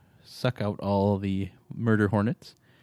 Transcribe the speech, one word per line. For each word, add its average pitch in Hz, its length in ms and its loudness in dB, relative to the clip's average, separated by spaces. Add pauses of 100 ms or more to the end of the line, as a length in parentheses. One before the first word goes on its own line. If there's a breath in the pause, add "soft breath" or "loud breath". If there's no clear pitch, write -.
(240 loud breath)
suck - 380 -6
out 104 180 -4
all 101 380 2
the 98 320 -4 (240)
murder 110 340 2
hornets. 107 480 -2 (280 loud breath)